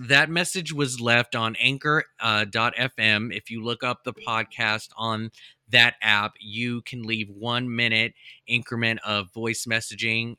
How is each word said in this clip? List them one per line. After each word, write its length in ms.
that 280
message 420
was 280
left 340
on 220
Anchor, 480
uh, 240
dot 320
F 220
M. 340
If 180
you 140
look 180
up 220
the 100
podcast 840
on 360
that 300
app, 380
you 440
can 200
leave 260
one 460
minute 400
increment 580
of 280
voice 340
messaging, 720